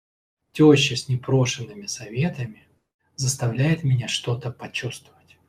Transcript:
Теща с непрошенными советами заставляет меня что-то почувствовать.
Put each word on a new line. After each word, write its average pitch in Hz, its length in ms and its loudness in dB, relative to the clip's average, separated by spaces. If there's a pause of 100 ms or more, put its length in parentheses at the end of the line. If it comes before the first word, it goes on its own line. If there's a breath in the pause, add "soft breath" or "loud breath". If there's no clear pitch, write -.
(540)
Теща 147 420 6
с - 120 -8
непрошенными 120 800 -2
советами 123 760 -6 (520)
заставляет 131 680 0
меня 127 240 2
что-то - 420 -4
почувствовать. - 880 -12 (120)